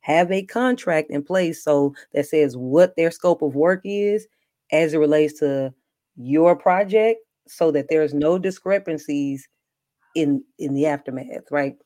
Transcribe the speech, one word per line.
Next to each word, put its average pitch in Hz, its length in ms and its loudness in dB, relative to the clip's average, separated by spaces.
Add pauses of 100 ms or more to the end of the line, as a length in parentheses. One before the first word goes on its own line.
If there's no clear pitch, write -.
Have 170 320 0
a 190 120 -2
contract 226 640 -2
in 143 120 -4
place 175 400 -4
so 143 320 0 (180)
that 143 140 -2
says 143 300 0
what 143 400 2
their 165 140 0
scope 170 320 -2
of 143 120 -4
work 180 300 0
is 202 420 -4 (460)
as 156 220 2
it 160 40 2
relates 151 420 2
to 135 320 -2 (440)
your 160 400 2
project, 208 640 0 (260)
so 165 240 0
that 143 180 -2
there's 156 260 0
no 156 240 2
discrepancies 160 1080 -4 (680)
in, 143 280 0 (160)
in 143 160 -6
the 143 120 0
aftermath, 131 640 -8
right? 143 360 -2